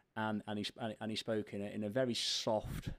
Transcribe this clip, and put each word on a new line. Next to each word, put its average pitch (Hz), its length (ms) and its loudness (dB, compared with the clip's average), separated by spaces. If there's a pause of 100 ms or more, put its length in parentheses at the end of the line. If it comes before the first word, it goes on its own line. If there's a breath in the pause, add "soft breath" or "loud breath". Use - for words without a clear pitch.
(180)
And, 107 300 2
and 107 120 -2
he 101 80 -2
sp-, - 140 -8
and, 110 180 -2
and 113 100 -4
he 110 60 -2
spoke 107 380 0
in 101 80 -2
a, 101 60 -2
in 107 180 -2
a 104 40 0
very 123 240 4
soft - 840 0